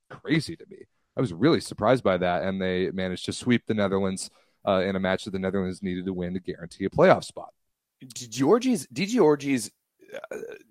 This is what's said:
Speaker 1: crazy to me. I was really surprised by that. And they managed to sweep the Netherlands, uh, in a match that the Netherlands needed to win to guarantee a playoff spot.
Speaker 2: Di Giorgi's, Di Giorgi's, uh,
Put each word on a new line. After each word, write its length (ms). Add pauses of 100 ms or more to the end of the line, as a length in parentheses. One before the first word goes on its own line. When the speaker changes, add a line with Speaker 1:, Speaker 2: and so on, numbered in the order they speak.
Speaker 1:
crazy 460
to 120
me. 200 (280)
I 60
was 100
really 300
surprised 420
by 140
that. 240
And 180
they 300
managed 360
to 80
sweep 340
the 80
Netherlands, 560 (360)
uh, 160
in 120
a 40
match 260
that 60
the 60
Netherlands 460
needed 240
to 60
win 200
to 60
guarantee 460
a 40
playoff 340
spot. 300 (480)
Speaker 2:
Di 260
Giorgi's, 600
Di 180
Giorgi's, 640 (600)
uh, 60 (340)